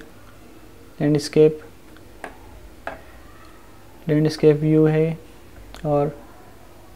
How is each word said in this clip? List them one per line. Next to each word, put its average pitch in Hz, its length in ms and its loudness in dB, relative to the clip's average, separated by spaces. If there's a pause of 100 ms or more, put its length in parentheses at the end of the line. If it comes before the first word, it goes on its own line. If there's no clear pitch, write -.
(1000)
लैंडस्केप, 156 580 2 (2500)
लैंडस्केप 151 480 2
व्यू 156 280 2
है 160 340 0 (680)
और 147 340 -4 (760)